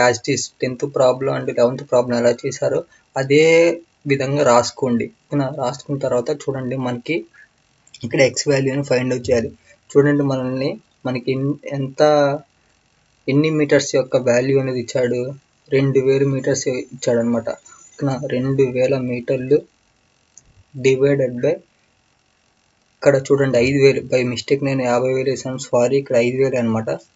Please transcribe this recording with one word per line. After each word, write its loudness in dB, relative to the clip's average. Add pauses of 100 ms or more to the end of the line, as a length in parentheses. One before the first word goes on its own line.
as 2
it -8
is -4 (200)
టెన్త్ -4 (120)
ప్రాబ్లం 2
and -6 (120)
లెవెన్త్ 0
ప్రాబ్లం 2
ఎలా 4 (100)
చేశారో -2 (420)
అదే 4 (680)
విధంగా 0
రాసుకోండి. 2 (180)
ఓకేనా? -2 (140)
రాసుకున్న -6
తర్వాత 0 (140)
చూడండి, -4 (100)
మనకి -4 (920)
ఇక్కడ -2
ఎక్స్ -6
వాల్యూని 0
ఫైండ్ 0
అవుట్ -6
చేయాలి. 0 (420)
చూడండి, 4
మనల్ని, -4 (380)
మనకి -4
ఎన్-, -4 (180)
ఎంత, -4 (1300)
ఎన్ని 2 (100)
మీటర్స్ 2
యొక్క -2 (120)
వాల్యూ 2
అనేది -4
ఇచ్చాడు? -2 (540)
రెండు 2
వేలు 2 (100)
మీటర్స్ -2 (300)
ఇచ్చాడు 0
అనమాట. -2 (420)
ఓకేనా? -4 (200)
రెండు 0 (140)
వేల 2 (140)
మీటర్లు 0 (1300)
divided 2
by, 0 (1400)
ఇక్కడ 4 (120)
చూడండి, 2 (100)
ఐదు 0
వేలు. 4 (100)
by 2 (100)
mistake -2
నేను -2
యాభై 0
వేలు -2
వేసాను, -8
సారీ, 2
ఇక్కడ -2 (100)
ఐదు -2
వేలు 0
అనమాట. -2 (260)